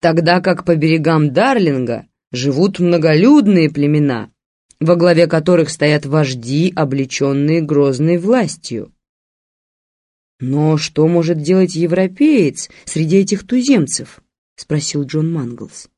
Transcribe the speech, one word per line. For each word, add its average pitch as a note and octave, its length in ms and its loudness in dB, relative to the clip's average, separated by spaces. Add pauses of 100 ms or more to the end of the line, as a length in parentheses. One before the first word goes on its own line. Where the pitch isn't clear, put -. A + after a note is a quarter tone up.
тогда E3+ 400 2
как F3+ 240 -2
по E3+ 120 2
берегам D#3 560 2
Дарлинга D3 720 0 (240)
живут C#3+ 480 -2
многолюдные F3 920 4
племена, C#3+ 600 -2 (500)
во E3 160 2
главе E3+ 300 4
которых D#3+ 440 0
стоят D3+ 340 -2
вожди, C#3 720 -2
облечённые C#3 840 -2
грозной D3 560 0
властью». F3+ 760 -4 (1500)
«Но D3 360 0
что D3+ 300 -2
может E3+ 320 0
делать F#3 360 0
европеец F#3 920 0 (160)
среди D#3+ 340 0
этих G3 280 -2
туземцев?» A#3+ 760 -2 (360)
спросил D3+ 480 -6
Джон D#3 280 -4
Манглс. A#2+ 640 -10